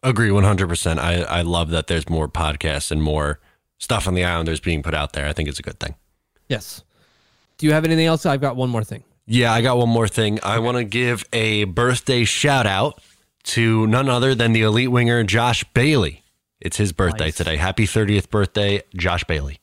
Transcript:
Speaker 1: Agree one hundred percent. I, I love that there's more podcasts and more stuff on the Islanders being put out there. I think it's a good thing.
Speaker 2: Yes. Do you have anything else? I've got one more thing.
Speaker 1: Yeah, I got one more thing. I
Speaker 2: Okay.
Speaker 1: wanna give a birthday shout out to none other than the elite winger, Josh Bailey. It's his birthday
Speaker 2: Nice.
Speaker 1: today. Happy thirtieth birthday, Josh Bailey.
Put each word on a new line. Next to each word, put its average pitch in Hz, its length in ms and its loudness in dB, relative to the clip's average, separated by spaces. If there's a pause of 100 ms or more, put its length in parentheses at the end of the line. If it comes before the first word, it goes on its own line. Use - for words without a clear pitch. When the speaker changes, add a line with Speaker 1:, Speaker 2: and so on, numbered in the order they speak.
Speaker 1:
Agree 113 260 2
one 101 140 4
hundred 95 240 2
percent. 82 320 -2
I, 85 220 0
I 87 200 -2
love 85 280 -2
that 80 180 -2
there's 82 200 -2
more 80 200 0
podcasts 76 640 -4
and 78 100 0
more 76 380 -2 (380)
stuff 101 280 -4
on 92 80 -2
the 90 80 0
Islanders 82 380 -2
being 80 240 -2
put 78 100 -4
out 73 180 -4
there. 71 140 -6
I 73 60 -4
think 71 160 -4
it's 73 100 -10
a - 40 -12
good - 180 -12
thing. - 160 -10 (520)
Speaker 2:
Yes. - 360 -8 (720)
Do 156 80 -2
you 151 60 4
have 156 120 2
anything 160 220 2
else? 160 200 0
I've 143 140 0
got 135 140 -2
one 127 160 -2
more 110 140 -2
thing. - 180 -12 (240)
Speaker 1:
Yeah, 117 260 2
I 117 80 2
got 123 160 2
one 120 120 4
more 113 180 4
thing. 107 380 0
I 104 100 -2
Speaker 2:
Okay. 113 100 0
Speaker 1:
wanna 123 200 0
give 117 480 -2
a 110 320 0
birthday 120 580 0
shout 131 440 2
out 101 340 -2 (440)
to 110 440 2
none 127 200 2
other 127 280 2
than 113 160 2
the 113 100 4
elite 117 300 2
winger, 117 320 4
Josh 117 400 0 (100)
Bailey. 120 480 2 (380)
It's - 160 -8
his 98 160 0
birthday 82 320 0
Speaker 2:
Nice. 78 100 -2
Speaker 1:
today. 80 220 -4
Happy 95 300 0
thirtieth 101 440 0
birthday, 101 540 0 (100)
Josh 90 300 -2
Bailey. 73 380 -6